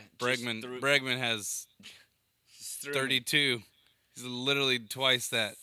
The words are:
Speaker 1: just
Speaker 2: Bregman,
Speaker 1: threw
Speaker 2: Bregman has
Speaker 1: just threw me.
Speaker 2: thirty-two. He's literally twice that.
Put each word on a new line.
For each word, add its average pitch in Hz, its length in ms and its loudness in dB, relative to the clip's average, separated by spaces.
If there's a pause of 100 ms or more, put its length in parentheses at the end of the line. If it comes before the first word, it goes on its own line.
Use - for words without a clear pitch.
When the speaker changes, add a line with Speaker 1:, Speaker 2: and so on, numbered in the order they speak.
(200)
Speaker 1:
just 123 240 0
Speaker 2:
Bregman, 117 200 -4
Speaker 1:
threw 123 180 -10
Speaker 2:
Bregman 131 380 4
has 113 480 -2 (920)
Speaker 1:
just - 240 -12
threw 143 120 -6
me. 143 60 2
Speaker 2:
thirty-two. 131 600 2 (540)
He's 123 100 -12
literally 127 540 2
twice 127 500 0
that. 110 340 0